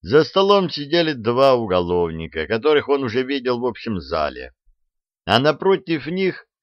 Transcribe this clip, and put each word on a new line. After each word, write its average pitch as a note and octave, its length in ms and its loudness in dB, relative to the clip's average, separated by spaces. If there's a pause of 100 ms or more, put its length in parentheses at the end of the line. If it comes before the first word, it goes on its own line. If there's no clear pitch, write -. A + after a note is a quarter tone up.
За C#3 240 4
столом G3 440 2
сидели D#3 440 -2
два B2+ 420 2
уголовника, F2 920 -2
которых A#2+ 420 0
он C#3 160 0
уже A#2+ 180 -2
видел B2+ 380 -4
в B2 60 -2
общем A2+ 340 -6
зале. C2+ 520 -6 (720)
А G#2 140 2
напротив D3+ 680 0
них F#3 400 -4 (160)